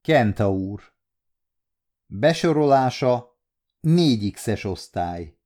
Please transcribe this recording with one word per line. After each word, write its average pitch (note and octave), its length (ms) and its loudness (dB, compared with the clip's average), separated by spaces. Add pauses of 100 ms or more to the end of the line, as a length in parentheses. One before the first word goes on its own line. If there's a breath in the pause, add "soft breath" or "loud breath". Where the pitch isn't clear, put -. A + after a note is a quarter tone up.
Kentaur. G2+ 920 0 (1120)
Besorolása: C3+ 1300 0 (400)
négy C#3+ 520 2
X-es - 320 -6
osztály. F2 840 -8